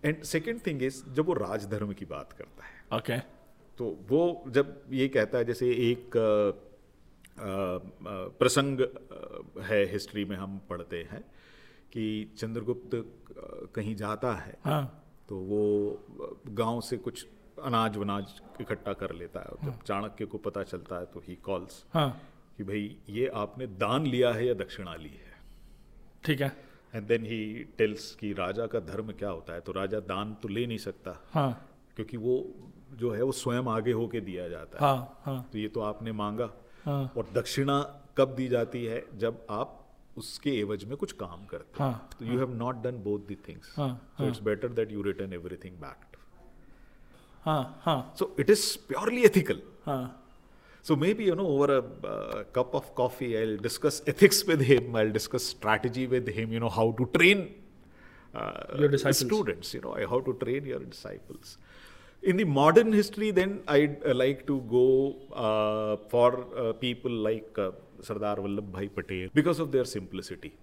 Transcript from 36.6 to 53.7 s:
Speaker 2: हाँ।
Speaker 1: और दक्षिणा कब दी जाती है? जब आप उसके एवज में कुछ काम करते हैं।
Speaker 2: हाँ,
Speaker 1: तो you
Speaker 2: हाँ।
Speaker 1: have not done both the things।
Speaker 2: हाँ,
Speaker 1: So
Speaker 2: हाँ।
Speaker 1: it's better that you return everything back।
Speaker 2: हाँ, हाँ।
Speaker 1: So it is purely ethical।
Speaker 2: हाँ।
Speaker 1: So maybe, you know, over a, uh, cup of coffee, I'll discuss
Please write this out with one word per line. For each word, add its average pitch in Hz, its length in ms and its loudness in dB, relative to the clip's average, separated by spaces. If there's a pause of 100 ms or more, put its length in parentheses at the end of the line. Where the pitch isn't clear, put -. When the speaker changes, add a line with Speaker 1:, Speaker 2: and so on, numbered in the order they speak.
Speaker 2:
हाँ। 139 320 -2
Speaker 1:
और 113 160 -4
दक्षिणा 139 720 0 (120)
कब 131 180 4
दी 131 120 -2
जाती 117 380 0
है? 113 200 -6 (120)
जब 117 320 -2
आप - 380 -6 (300)
उसके - 320 -6
एवज 104 340 -2
में 123 140 -8
कुछ 196 140 -4
काम 92 340 -12
करते - 380 -8
हैं। 135 80 0
Speaker 2:
हाँ, 110 180 -10 (100)
Speaker 1:
तो 117 60 -10
you 120 120 0
Speaker 2:
हाँ। 131 100 0
Speaker 1:
have 120 120 -6
not 123 140 -2
done 120 340 -6
both 104 200 -2
the 101 180 -10
things। - 320 -14
Speaker 2:
हाँ, 131 380 -4
Speaker 1:
So - 60 -4
Speaker 2:
हाँ। - 100 2
Speaker 1:
it's 107 120 -6
better 107 220 0
that 117 220 -2
you 107 120 -6
return 98 280 -4
everything 90 440 -10
back। 78 460 -18 (1200)
Speaker 2:
हाँ, 151 420 -2
हाँ। 143 320 0
Speaker 1:
So - 80 0 (160)
it 214 60 2
is - 320 4 (140)
purely 220 380 6
ethical। - 280 4 (280)
Speaker 2:
हाँ। 127 380 -6 (600)
Speaker 1:
So 156 100 6
maybe, 202 240 2
you 196 140 4
know, 190 140 0
over 143 200 4
a, 135 160 6
uh, 104 760 -6
cup 127 180 0
of 143 80 0 (180)
coffee, 123 340 0
I'll 110 260 0
discuss 139 540 0